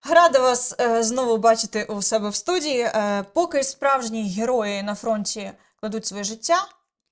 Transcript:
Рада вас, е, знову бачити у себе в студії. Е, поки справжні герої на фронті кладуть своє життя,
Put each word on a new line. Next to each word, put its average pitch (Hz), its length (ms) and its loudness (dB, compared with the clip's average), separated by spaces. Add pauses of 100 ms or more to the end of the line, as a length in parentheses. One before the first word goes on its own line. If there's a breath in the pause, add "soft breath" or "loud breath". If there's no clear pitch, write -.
(140)
Рада 330 260 6
вас, 247 400 2
е, 226 240 2
знову 233 340 0
бачити 220 460 2
у 208 180 -6
себе 208 280 0
в 202 60 -8
студії. 302 460 -2
Е, 208 420 0 (100)
поки 330 300 0
справжні 240 680 -2
герої 208 540 -2
на 208 120 -6
фронті 208 560 -4 (280 soft breath)
кладуть 214 260 -8
своє 202 180 -6
життя, 226 320 -2 (560)